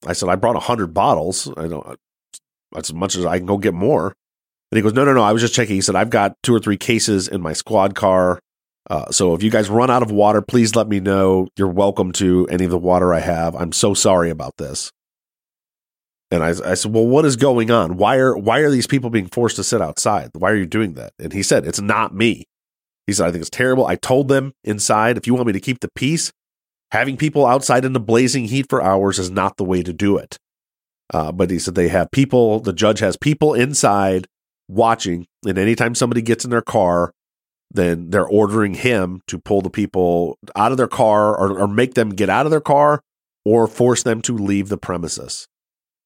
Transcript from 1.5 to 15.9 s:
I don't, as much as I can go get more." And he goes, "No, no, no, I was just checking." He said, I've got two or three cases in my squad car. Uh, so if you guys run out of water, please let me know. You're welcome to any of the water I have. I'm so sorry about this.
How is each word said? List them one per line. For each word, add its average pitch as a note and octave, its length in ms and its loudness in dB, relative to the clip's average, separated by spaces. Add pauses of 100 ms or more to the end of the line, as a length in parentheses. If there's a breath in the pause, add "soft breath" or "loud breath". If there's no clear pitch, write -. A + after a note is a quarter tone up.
I E2 120 -8
don't, D2 300 -12 (760)
as F2 160 -10
much F2+ 240 -4
as F2+ 80 -4
I E2+ 140 -2
can F2+ 80 -6
go G2+ 100 0
get G2+ 160 0
more." F#2+ 360 -2 (640)
And G#2+ 60 -2
he G#2+ 60 2
goes, G#2+ 100 2
"No, C3 140 2
no, C3+ 80 4
no, A#2+ 80 4
I G#2 100 4
was A2+ 80 2
just A#2 140 0
checking." G#2+ 220 0
He F#2+ 40 0
said, F#2 160 -2
I've A2 140 0
got G2+ 320 0
two A#2+ 120 2
or A2 60 2
three G2+ 160 0
cases G#2 520 0
in F#2+ 120 -6
my D#2+ 140 -6
squad G2 400 0
car. F#2 460 2 (500)
Uh, D#2+ 200 -6
so F2+ 240 2
if F2 80 -2
you A2 80 2
guys A2 180 0
run A#2+ 220 2
out B2 120 2
of G#2+ 80 -2
water, G#2 300 4
please A2+ 340 0
let A2 140 2
me G2+ 100 0
know. F#2+ 580 2
You're G2 120 0
welcome F#2+ 440 0
to F2+ 380 2
any F2+ 140 0
of F2 60 -2
the F2 80 0
water F2+ 340 2
I E2 80 0
have. E2 340 -2
I'm E2 180 -6
so G2+ 200 0
sorry F2+ 380 2
about C#2+ 260 -10
this. C#2+ 340 -10 (1400)